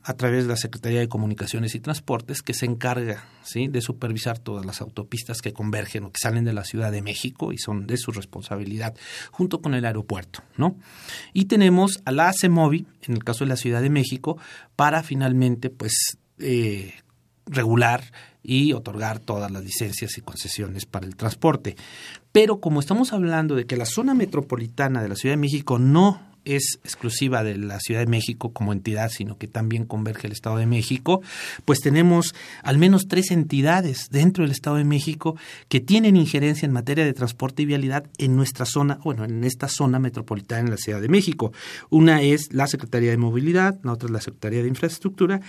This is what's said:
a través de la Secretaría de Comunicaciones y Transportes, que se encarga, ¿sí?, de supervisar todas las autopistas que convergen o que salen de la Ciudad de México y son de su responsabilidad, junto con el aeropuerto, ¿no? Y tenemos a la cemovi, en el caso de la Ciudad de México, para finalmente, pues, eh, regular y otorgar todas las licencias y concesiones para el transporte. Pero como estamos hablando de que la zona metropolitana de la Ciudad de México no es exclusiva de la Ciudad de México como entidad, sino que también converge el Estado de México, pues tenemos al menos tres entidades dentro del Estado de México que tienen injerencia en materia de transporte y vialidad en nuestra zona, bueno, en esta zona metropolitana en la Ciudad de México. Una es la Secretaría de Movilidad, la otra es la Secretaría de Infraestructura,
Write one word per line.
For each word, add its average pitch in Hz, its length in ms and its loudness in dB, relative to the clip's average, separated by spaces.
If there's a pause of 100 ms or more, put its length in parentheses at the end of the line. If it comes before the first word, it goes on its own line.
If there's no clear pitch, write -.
a - 120 -8
través 127 300 0
de 120 60 -2
la 120 60 -2
Secretaría 117 460 -4
de 117 80 -2
Comunicaciones 110 680 -6
y 117 60 -10
Transportes, 135 600 -6
que - 120 -8
se 123 120 -4
encarga, 120 600 -4 (180)
¿sí?, 123 240 -6
de 135 140 -2
supervisar 117 580 -6
todas 101 260 -10
las 95 140 -12
autopistas 117 640 -10
que 107 100 -8
convergen 104 540 -8
o 101 60 -18
que - 100 -10
salen 117 240 0
de 117 80 -2
la 104 100 -6
Ciudad 110 260 -4
de 104 120 -4
México 101 500 -8
y - 60 -8
son 104 280 -6
de 117 120 -4
su 123 140 -6
responsabilidad, 101 840 -10 (360)
junto 180 300 -2
con 147 120 -2
el 123 100 0
aeropuerto, 107 580 -6 (140)
¿no? 185 220 0 (560)
Y 190 120 2
tenemos 190 600 6
a 131 80 -2
la 165 180 4
cemovi, 170 540 4 (200)
en 123 100 -2
el 110 100 -4
caso 120 180 -4
de 135 60 0
la 131 80 0
Ciudad 120 240 -2
de 135 80 2
México, 135 480 0 (400)
para 151 260 2
finalmente, 127 680 0
pues, - 480 -4 (220)
eh, 110 540 -2 (520)
regular 120 680 0 (280)
y 139 300 2
otorgar 110 480 -6
todas 104 320 -6
las 95 140 -10
licencias 98 520 -6
y - 40 -16
concesiones - 640 -10
para 95 200 -10
el 92 120 -14
transporte. 117 580 -2 (560)
Pero 208 300 4
como 156 180 0
estamos 220 320 0
hablando 165 440 0
de 120 100 0
que 123 100 -6
la 120 100 -4
zona 247 280 0
metropolitana 135 880 -2
de 104 80 -4
la 98 60 -4
Ciudad 131 180 0
de 147 80 0
México 143 360 0
no 165 480 6 (300)
es - 280 -4
exclusiva 123 600 -2
de 104 140 -4
la 101 220 -6
Ciudad 113 220 -4
de 117 60 0
México 117 460 -2
como 104 200 -2
entidad, 107 360 -4
sino 104 280 -8
que 110 100 -12
también 113 380 -2
converge 110 420 -6
el 104 60 -8
Estado 113 240 -4
de 113 80 2
México, 127 560 0 (440)
pues 143 160 4
tenemos 170 520 4 (300)
al 139 140 2
menos 190 300 8
tres 185 240 0
entidades 156 800 2
dentro 170 320 4
del 143 80 2
Estado 147 260 -2
de 147 80 2
México 151 520 0 (300)
que 131 120 2
tienen 208 360 6
injerencia 147 500 4
en 143 60 0
materia 135 340 0
de 139 80 2
transporte 131 500 -2
y - 20 2
vialidad 143 400 -2 (120)
en 131 180 2
nuestra 131 300 0
zona, 143 380 0
bueno, 117 220 -4
en 117 180 -4
esta 127 240 -2
zona 131 320 2
metropolitana 117 600 -4
en 120 100 0
la 104 60 -2
Ciudad 104 240 -6
de 110 80 -2
México. 160 420 2 (380)
Una 156 320 8
es 147 320 2
la 135 140 0
Secretaría 120 440 0
de 117 60 2
Movilidad, 165 640 2
la 123 100 -2
otra 117 140 -6
es 117 60 -4
la 110 80 -4
Secretaría 110 400 -4
de 120 80 0
Infraestructura, 180 800 -2